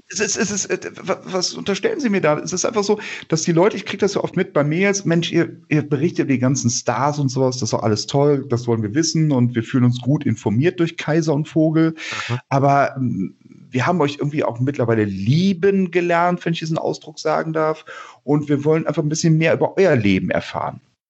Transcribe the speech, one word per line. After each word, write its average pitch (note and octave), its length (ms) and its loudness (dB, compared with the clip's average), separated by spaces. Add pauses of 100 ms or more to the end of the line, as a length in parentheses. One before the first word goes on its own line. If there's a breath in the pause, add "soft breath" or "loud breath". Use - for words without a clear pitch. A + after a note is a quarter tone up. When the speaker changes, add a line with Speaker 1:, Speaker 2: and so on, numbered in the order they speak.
Speaker 1:
es - 100 -8
ist, - 180 -2
es G3 140 -2
ist, G3+ 160 -4
äh, F#3 100 -2 (240)
wa-, - 240 -4
was F3 300 -4
unterstellen - 440 -2
Sie B3+ 120 0
mir F#3+ 100 0
da? D3+ 160 2
Es - 160 -8
ist F3+ 120 -2
einfach G#3 180 0
so, G#3 160 0 (300 loud breath)
dass D#3+ 120 0
die F3 100 0
Leute, F3+ 260 4
ich F#3+ 100 -10
krieg G3+ 120 -6
das G3 120 0
so - 120 -2
oft - 120 -4
mit F#3+ 180 -2
bei D3 100 2
Mails, F#3+ 420 0
„Mensch, E3+ 260 2
ihr, - 260 0 (120)
ihr D3+ 120 2
berichtet D3+ 440 0
über C#3 80 2
die B2 60 2
ganzen B2 300 2
Stars B2+ 480 -2
und C#3 120 0
sowas, B2+ 260 0
das B2+ 80 -8
ist A2+ 100 -4
doch B2 80 0
alles G#2+ 240 0
toll, C#3+ 420 2
das A#2+ 200 -2
wollen A2+ 160 0
wir G#2 100 -4
wissen D#3+ 380 0
und B2 240 2
wir A2+ 80 0
fühlen B2 220 2
uns B2 140 2
gut C#3+ 240 0
informiert A#2 560 0
durch E3 180 -2
Kaiser D#3 360 0
und C#3+ 140 -2
Vogel.“ D#3+ 480 2 (320 loud breath)
Speaker 2:
Aha. A#2+ 120 -4 (100)
Speaker 1:
Aber, C#3 460 2
ähm, F#2+ 380 -4 (380)
wir B2 140 0
haben F3 160 2
euch C#3+ 160 0
irgendwie D3 260 -2
auch A#2 160 -2
mittlerweile B2 440 0
lieben E3+ 880 2
gelernt, F3 520 2
wenn E3+ 100 0
ich E3 60 -6
diesen D#3+ 200 -4
Ausdruck - 400 -6
sagen D#3 340 -2
darf. D#3 320 -2 (380 loud breath)
Und D3 260 0
wir C#3+ 160 2
wollen D#3+ 220 2
einfach D#3+ 160 0
ein D3+ 60 0
bisschen D#3+ 280 4
mehr D#3+ 160 2
über D3+ 240 0
euer F3 180 6
Leben G2 360 2
erfahren. - 480 -4 (300)